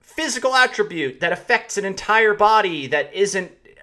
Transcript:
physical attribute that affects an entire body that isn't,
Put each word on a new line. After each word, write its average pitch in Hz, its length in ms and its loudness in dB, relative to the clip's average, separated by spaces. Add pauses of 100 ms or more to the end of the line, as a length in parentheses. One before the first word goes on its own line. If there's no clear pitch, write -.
physical 262 540 -4
attribute 196 640 0
that 170 140 -2
affects 226 440 -2
an 196 80 -4
entire 208 500 2
body 202 520 2
that 143 260 -2
isn't, 190 380 -2 (320)